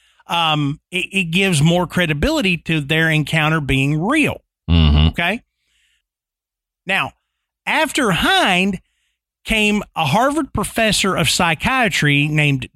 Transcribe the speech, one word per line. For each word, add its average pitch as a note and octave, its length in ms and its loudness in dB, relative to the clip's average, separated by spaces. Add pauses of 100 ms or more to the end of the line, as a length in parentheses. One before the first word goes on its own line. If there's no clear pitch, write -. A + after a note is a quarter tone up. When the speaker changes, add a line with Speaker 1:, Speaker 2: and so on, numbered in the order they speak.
(260)
Speaker 1:
um, D#3 540 -2 (100)
it, F3+ 220 -6
it G3 120 -2
gives F3 380 0
more E3+ 240 2
credibility F3+ 720 -2
to D#3+ 220 -4
their D#3+ 300 0
encounter D#3 500 0
being C#3 400 0
real. A3+ 420 -2 (280)
Speaker 2:
Mm-hmm. D#2 380 6
Speaker 1:
Okay? F3+ 340 -2 (1400)
Now, F3+ 260 -2 (540)
after C4+ 460 0
Hind G3 680 0 (640)
came G#3 380 0 (120)
a D#3+ 120 -2
Harvard C4+ 460 0
professor G#3 640 -2
of E3+ 120 0
psychiatry E3 1000 0
named D3 480 0